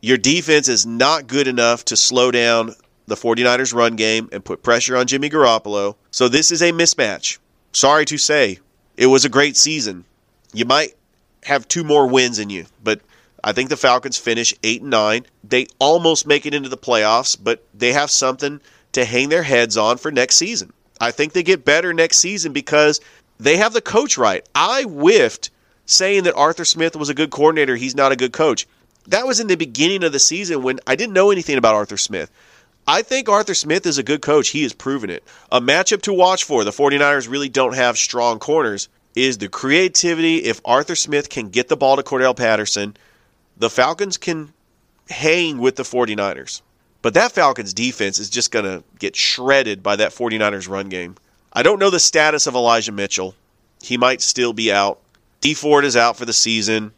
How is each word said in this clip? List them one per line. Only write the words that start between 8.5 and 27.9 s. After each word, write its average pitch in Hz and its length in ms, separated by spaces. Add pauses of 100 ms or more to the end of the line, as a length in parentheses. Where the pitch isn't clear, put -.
it 123 120
was 135 180
a 139 40
great 143 280
season. 110 480 (480)
You 110 120
might 139 300 (480)
have 139 240
two 170 160
more 147 240
wins 123 320
in 104 100
you, 90 180 (160)
but 107 180 (440)
I - 60
think 156 180
the 151 60
Falcons 127 420
finish 117 460
eight 113 180
and 139 80
nine. 113 360 (180)
They 127 240 (100)
almost 160 480
make 147 200
it 143 80
into 139 160
the 131 80
playoffs, 113 600
but 113 240 (120)
they 120 180
have 143 180
something 139 520 (320)
to 131 100
hang 123 240
their 165 160
heads 120 320
on 113 220
for 156 140
next - 260
season. 180 340 (300)
I - 100
think 151 220
they 180 100
get 165 220
better 170 280
next 165 260
season 180 340
because 151 480 (360)
they 143 200
have 214 160
the 226 80
coach 240 360
right. 107 380
I 220 280
whiffed 165 680 (360)
saying 190 380
that 175 120
Arthur 160 280
Smith 160 320
was 151 140
a 147 40
good 143 180
coordinator. 147 440
He's 127 220